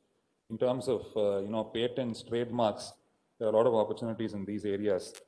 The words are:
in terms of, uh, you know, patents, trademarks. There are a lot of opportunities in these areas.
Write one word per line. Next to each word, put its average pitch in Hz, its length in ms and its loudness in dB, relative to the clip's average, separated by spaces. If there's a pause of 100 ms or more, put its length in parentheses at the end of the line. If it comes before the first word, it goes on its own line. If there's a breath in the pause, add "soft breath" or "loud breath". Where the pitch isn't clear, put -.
(500)
in 113 80 -8
terms 127 300 0
of, 107 180 0 (100)
uh, 101 220 2
you 98 100 -4
know, 110 160 -2
patents, 117 580 -2
trademarks. 117 720 0 (460)
There 113 100 0
are 107 40 4
a 110 40 4
lot 113 100 8
of 120 80 6
opportunities 110 600 0
in 101 100 -6
these 101 220 -6
areas. 104 480 0 (140)